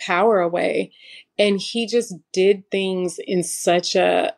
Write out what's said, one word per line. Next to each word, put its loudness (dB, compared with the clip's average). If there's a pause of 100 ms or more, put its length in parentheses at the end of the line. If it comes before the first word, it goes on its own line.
power 2
away. 0 (480)
And 2
he -4
just -2 (180)
did 2
things -4
in -2
such -2
a, 2